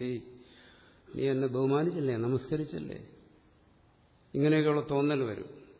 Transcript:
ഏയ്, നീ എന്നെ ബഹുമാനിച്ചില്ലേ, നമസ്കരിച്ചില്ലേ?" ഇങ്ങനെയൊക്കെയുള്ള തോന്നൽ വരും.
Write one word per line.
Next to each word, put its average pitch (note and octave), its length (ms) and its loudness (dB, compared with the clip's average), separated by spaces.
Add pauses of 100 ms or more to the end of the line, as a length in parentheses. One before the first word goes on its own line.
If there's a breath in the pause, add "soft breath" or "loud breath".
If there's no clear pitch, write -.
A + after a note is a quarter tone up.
ഏയ്, B2 200 -4 (960 loud breath)
നീ B2+ 60 -2
എന്നെ C3+ 260 2
ബഹുമാനിച്ചില്ലേ, C#3 680 0
നമസ്കരിച്ചില്ലേ?" B2 920 -4 (1300)
ഇങ്ങനെയൊക്കെയുള്ള D3+ 560 4
തോന്നൽ C#3+ 320 2
വരും. G2+ 280 -6 (300)